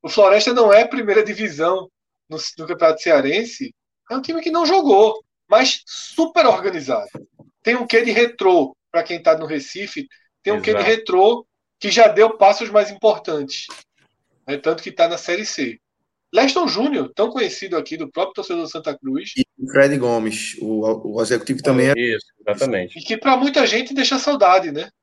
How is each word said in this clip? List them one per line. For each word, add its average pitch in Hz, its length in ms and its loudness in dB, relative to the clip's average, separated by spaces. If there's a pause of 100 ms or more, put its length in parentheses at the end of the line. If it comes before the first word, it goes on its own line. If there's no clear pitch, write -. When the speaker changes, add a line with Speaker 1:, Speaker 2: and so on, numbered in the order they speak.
Speaker 1:
O 156 80 -12
Floresta 208 440 4
não 226 180 4
é 214 140 6
primeira 214 380 0
divisão 185 640 -4 (400)
no, 156 80 -14 (220)
no 160 80 -12
Campeonato 165 340 0
Cearense. 170 720 0 (360)
É 233 60 -6
um 269 60 -6
time 330 180 -6
que 330 120 -6
não 330 120 0
jogou, 277 600 4 (260)
mas 254 340 2
super - 640 -2
organizado. 170 640 -2 (540)
Tem 233 120 0
um 240 120 -6
quê 233 160 2
de 233 80 -2
retrô, 185 640 2 (160)
pra 170 100 0
quem 170 180 -8
tá 160 160 4
no 156 120 -8
Recife, 156 600 -10 (360)
tem 202 100 -2
um 214 80 -4
quê 214 120 -2
de 202 80 0
Speaker 2:
Exato. 208 100 2
Speaker 1:
retrô 220 560 2 (320)
que 202 100 -6
já 220 180 6
deu 220 300 4
passos 208 320 4
mais 208 220 2
importantes. 175 760 -2 (800)
É, 143 120 -6
tanto 160 260 -2
que - 80 -14
tá 170 160 2
na 170 100 -4
Série 196 280 -4
C. 120 340 -8 (520)
Leston 269 360 2
Júnior, 220 480 -4
tão 233 160 0
conhecido 190 440 -6
aqui 156 220 -6
do 147 140 -10
próprio 185 240 -6
torcedor 170 260 -8
do 165 80 -10
Santa 160 260 -8
Cruz. 135 400 -8
Speaker 3:
E 131 80 0 (140)
o 131 100 -10
Fred 139 300 2
Gomes, 113 640 -4
o, 107 540 -4
o 117 60 -2
executivo 120 420 -4
também 131 260 2
é 143 80 2
Speaker 2:
Isso, 117 300 -4 (120)
exatamente. 104 600 -4
Speaker 1:
E - 20 -18
que 220 160 -6
pra 262 180 2
muita 269 300 2
gente 247 280 -4
deixa 269 260 -2
saudade, 185 520 2
né? 147 180 -10 (140)